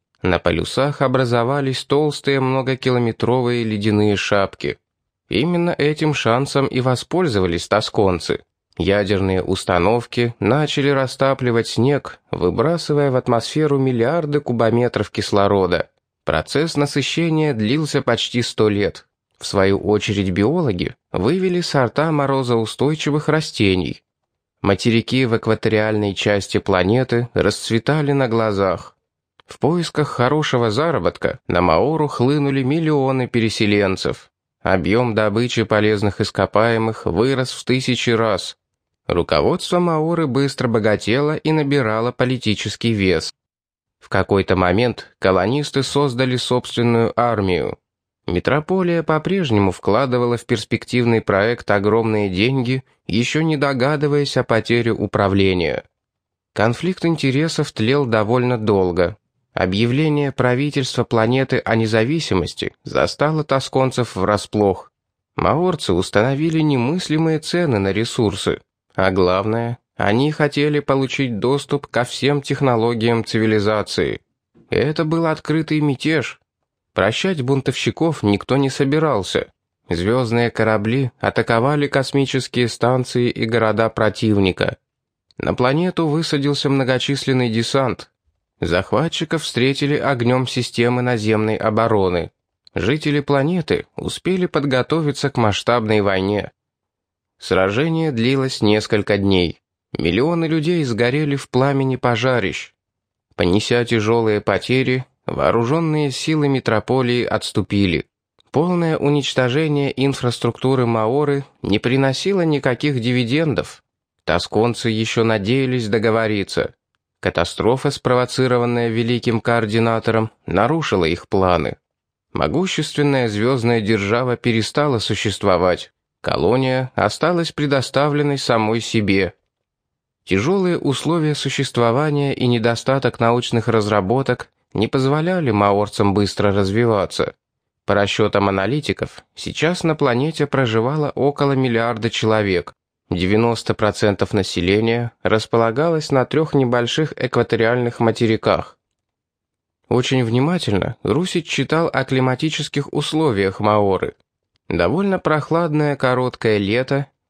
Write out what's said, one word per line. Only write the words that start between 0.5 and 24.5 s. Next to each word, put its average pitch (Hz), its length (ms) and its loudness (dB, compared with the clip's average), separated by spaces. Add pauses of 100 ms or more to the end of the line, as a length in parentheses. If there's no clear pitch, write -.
образовались 131 840 0
толстые 143 560 0
многокилометровые 123 1200 0
ледяные 104 520 2
шапки. 95 600 -2 (540)
Именно 170 400 0
этим 151 420 0
шансом 135 540 0
и - 160 -2
воспользовались 120 840 0
тосконцы. 98 760 0 (340)
Ядерные 95 680 0
установки 107 960 0
начали 143 500 0
растапливать 131 800 0
снег, 131 520 0 (100)
выбрасывая 143 800 0
в 127 60 0
атмосферу 139 640 0
миллиарды 139 600 0
кубометров 117 720 0
кислорода. 98 800 2 (380)
Процесс 107 500 -2
насыщения 151 800 0
длился 131 480 -2
почти 120 400 0
сто 110 260 0
лет. 101 380 -2 (320)
В - 80 -12
свою 98 320 2
очередь 101 540 0
биологи 113 640 0 (160)
вывели 180 500 0
сорта 147 500 0
морозоустойчивых 135 1200 0
растений. 98 720 0 (600)